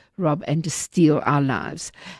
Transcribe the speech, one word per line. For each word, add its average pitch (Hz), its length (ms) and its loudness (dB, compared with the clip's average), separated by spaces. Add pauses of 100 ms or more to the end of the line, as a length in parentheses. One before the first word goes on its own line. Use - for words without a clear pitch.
(160)
rob, 160 300 -2
and 156 160 -2
to 151 80 -4
steal 151 560 2
our 143 160 2
lives. - 480 -4 (300)